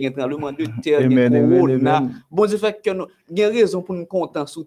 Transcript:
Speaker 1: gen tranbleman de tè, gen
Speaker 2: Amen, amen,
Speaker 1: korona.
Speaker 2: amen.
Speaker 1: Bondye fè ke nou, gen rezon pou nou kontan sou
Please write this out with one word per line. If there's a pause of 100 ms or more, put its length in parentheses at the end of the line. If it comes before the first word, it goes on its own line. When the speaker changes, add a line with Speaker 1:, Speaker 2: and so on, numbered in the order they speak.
Speaker 1:
gen
tranbleman
de (140)
tè,
gen
Speaker 2:
Amen,
amen,
Speaker 1:
korona.
Speaker 2:
amen.
Speaker 1:
Bondye
fè
ke
nou, (240)
gen
rezon
pou
nou
kontan
sou